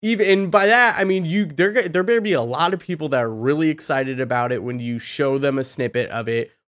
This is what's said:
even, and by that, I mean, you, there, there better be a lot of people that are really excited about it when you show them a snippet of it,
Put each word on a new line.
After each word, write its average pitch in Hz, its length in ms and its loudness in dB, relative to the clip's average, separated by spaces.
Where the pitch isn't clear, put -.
even, 208 260 0
and 196 240 2
by 196 160 6
that, 233 320 6
I 196 40 2
mean, 190 220 0
you, 190 200 0
there, 180 420 0
there 180 160 0
better 233 180 2
be 208 120 -2
a 135 80 2
lot 143 320 2
of 175 60 -2
people 160 300 -6
that 131 120 2
are 117 80 0
really 139 400 0
excited 135 500 -4
about 123 320 -2
it 117 100 -4
when 123 180 -8
you 120 200 -6
show 135 400 -2
them 139 180 0
a 131 60 -2
snippet 123 460 -4
of 113 180 -8
it, 117 240 -4